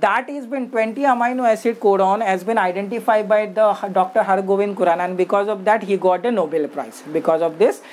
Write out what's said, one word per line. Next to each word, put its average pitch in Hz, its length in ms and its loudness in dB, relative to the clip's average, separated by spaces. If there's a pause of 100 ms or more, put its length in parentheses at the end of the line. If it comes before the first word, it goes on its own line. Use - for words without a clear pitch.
that 214 300 0
has 285 160 -8
been 247 240 -6
twenty 226 320 -2
amino 254 440 2
acid 226 320 0
codon 196 480 2
has 190 160 0
been 220 140 -2
identified 202 720 0
by 214 160 4
the 208 280 2
H-, 196 200 -6
Doctor 185 300 2
Har 196 180 0
Govind 196 340 0
Khurana, 175 300 0
and 185 140 -4
because 202 300 0
of 196 180 -4
that 214 160 2
he 196 160 0
got 180 240 2
the 240 100 0
Nobel 156 340 0
Prize. 127 360 -10 (100)
Because 160 300 0
of 160 160 -2
this 220 240 2 (100)